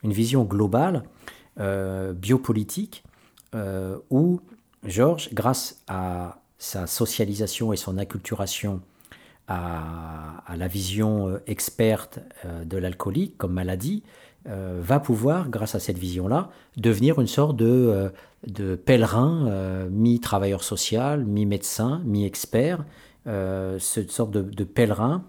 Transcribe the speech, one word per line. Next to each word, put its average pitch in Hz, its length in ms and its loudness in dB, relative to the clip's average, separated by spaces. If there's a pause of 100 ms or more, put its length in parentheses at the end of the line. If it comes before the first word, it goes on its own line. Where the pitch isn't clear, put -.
une 107 100 0
vision 117 320 4
globale, 107 580 2 (580)
euh, 95 540 -2
biopolitique, 110 920 0 (500)
euh, 95 440 -6 (100)
où 170 320 4 (420)
Georges, 120 520 2
grâce 117 540 -2
à 90 500 -6 (180)
sa 95 300 -6
socialisation 107 880 -2
et - 20 -2
son 95 220 -4
acculturation 98 840 -4 (680)
à, 80 1000 -8
à 87 100 -10
la 90 120 -2
vision, 101 600 0
euh, 95 180 -4
experte, - 760 -2 (260)
euh, 85 180 -10
de 87 140 -4
l'alcoolique 95 580 -2
comme 90 160 -2
maladie, 92 500 -2 (440)
euh, 95 340 -6
va 123 200 2
pouvoir, 143 500 2
grâce 110 240 -4
à 101 60 -2
cette 92 180 -4
vision-là, 92 520 -2 (260)
devenir 117 440 4
une 117 60 4
sorte 147 300 2
de, 113 100 4
euh, 113 440 4 (360)
de 95 300 -4
pèlerin, 131 720 4
euh, 95 420 -2
mi-travailleur 101 720 2
social, 127 640 0
mi-médecin, 104 800 0
mi-expert, 117 800 0 (420)
euh, 95 520 -4
cette 98 320 -4
sorte 110 200 -2
de, 104 120 0
de 98 220 -4
pèlerin 117 640 2